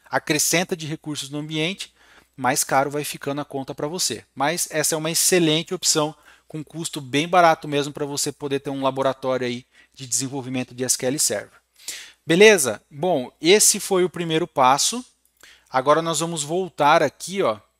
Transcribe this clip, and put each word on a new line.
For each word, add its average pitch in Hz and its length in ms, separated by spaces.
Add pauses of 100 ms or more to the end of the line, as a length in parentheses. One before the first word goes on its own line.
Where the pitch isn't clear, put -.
acrescenta 160 720
de 160 100
recursos 147 420
no 147 100
ambiente, 156 540 (420)
mais 135 280
caro 139 260
vai 147 140
ficando 143 380
a 143 40
conta 139 300
pra 147 120
você. 139 360 (100)
Mas 151 380
essa 156 240
é - 20
uma 156 140
excelente 165 600
opção, 156 420 (320)
com 156 160
custo 160 380
bem 139 260
barato 170 400
mesmo 143 240
pra 143 140
você 143 260
poder 139 300
ter - 80
um 139 120
laboratório 131 640
aí 120 200 (280)
de 131 140
desenvolvimento 127 680
de 123 120
S 123 120
Q - 80
L 135 140
Server. 110 320 (720)
Beleza? 165 640
Bom, 143 400 (120)
esse 202 380
foi 185 260
o 180 40
primeiro 170 380
passo. 139 560 (640)
Agora 139 320
nós 165 200
vamos 165 220
voltar 165 600
aqui, 180 380
ó. 110 180 (200)